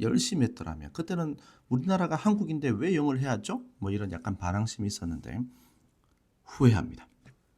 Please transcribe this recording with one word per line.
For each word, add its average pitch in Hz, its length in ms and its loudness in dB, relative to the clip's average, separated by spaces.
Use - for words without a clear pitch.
열심히 123 440 2
했더라면, 76 480 -6
그때는 165 440 -4
우리나라가 160 480 2
한국인데 160 540 2
왜 143 260 2
영어를 143 240 2
해야 139 120 0
하죠? 180 300 -4
뭐 98 140 -2
이런 101 180 -4
약간 92 260 -4
반항심이 101 520 -2
있었는데 - 520 -6
후회합니다. - 640 4